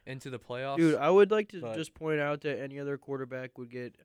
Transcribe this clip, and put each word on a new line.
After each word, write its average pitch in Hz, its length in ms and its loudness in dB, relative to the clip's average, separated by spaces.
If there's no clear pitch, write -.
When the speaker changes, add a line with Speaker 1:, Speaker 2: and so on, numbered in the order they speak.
Speaker 1:
into 131 240 -12
the 123 100 -8
playoffs. 135 380 -6
Speaker 2:
Dude, 160 180 6
I 147 140 2
would 196 220 8
like 214 180 0
to 180 120 -12
Speaker 1:
but 113 140 -6
Speaker 2:
just 156 180 -6
point 156 260 -2
out 147 220 -2
that 139 180 -4
any 139 200 -10
other 143 180 -6
quarterback 127 600 -10
would 127 120 -12
get 123 360 -12